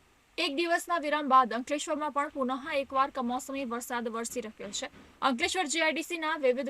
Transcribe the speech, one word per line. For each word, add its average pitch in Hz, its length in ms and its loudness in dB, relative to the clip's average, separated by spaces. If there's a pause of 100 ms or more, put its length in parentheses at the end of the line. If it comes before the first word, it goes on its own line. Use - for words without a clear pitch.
(380)
એક 330 200 0
દિવસના 339 460 2
વિરામ 294 260 0
બાદ 262 280 8
અંકલેશ્વરમાં 294 580 -2
પણ 285 180 -2
પુનઃ 262 320 -2 (140)
એકવાર 269 340 0
કમોસમી 269 580 -4
વરસાદ 240 440 -4
વરસી 233 300 -6
રહ્યો 202 240 -12 (100)
છે. 202 80 -6 (400)
અંકલેશ્વર 311 460 0
જી 330 120 2
આઈ 311 100 2
ડી 311 140 -4
સીના 320 240 -2 (100)
વિવિધ 254 260 2